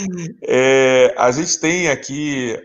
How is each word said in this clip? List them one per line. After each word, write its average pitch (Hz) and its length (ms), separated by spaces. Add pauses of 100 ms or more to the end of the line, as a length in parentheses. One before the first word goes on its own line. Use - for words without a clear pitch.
(440)
é, 131 760
a 127 140
gente 151 280
tem 170 300
aqui 135 760